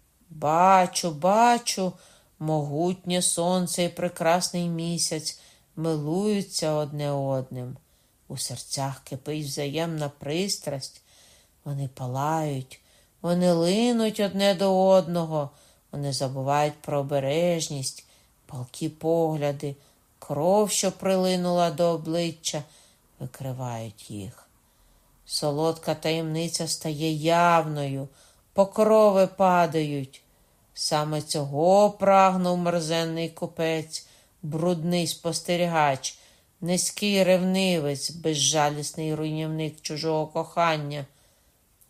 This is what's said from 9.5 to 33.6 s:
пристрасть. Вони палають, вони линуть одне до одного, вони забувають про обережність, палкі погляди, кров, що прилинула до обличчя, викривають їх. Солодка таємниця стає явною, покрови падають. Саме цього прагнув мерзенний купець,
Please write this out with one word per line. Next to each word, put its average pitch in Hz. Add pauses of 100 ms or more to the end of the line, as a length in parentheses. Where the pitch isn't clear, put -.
пристрасть. 151 (640)
Вони 139
палають, 139 (420)
вони 180
линуть 214
одне 196
до 190
одного, 165 (420)
вони 143
забувають 139
про 147
обережність, 143 (400)
палкі 143
погляди, 156 (440)
кров, 185
що 190
прилинула 180
до 156
обличчя, 165 (560)
викривають 123
їх. 101 (800)
Солодка 156
таємниця 160
стає 156
явною, 151 (460)
покрови 208
падають. 160 (520)
Саме 151
цього 165
прагнув 190
мерзенний 165
купець, 160 (360)